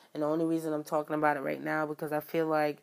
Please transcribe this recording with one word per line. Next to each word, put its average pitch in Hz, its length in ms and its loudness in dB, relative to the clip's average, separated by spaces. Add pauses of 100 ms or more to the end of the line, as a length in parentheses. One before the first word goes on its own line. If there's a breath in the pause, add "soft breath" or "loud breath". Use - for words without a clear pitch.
(140 soft breath)
And 151 100 -2
the 147 40 2
only 160 180 2
reason 160 280 0
I'm 151 100 -2
talking 151 320 -2
about 151 220 4
it 135 40 -6
right 147 200 -4
now, 156 240 -2
because 151 280 -6
I 151 80 0
feel 160 260 0
like 151 360 2